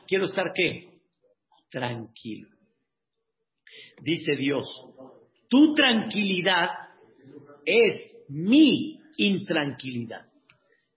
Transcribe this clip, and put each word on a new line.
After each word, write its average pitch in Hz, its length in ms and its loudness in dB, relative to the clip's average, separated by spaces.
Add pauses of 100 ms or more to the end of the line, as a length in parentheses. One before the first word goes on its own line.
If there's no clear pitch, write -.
Quiero 190 180 0
estar - 300 -4
¿qué? - 460 -4 (720)
Tranquilo. 117 760 -10 (1500)
Dice 151 340 -2
Dios, 127 320 -4 (800)
"Tu 294 240 6
tranquilidad 190 960 0 (960)
es 202 640 0
mi 196 720 4 (160)
intranquilidad". 139 1120 -4 (720)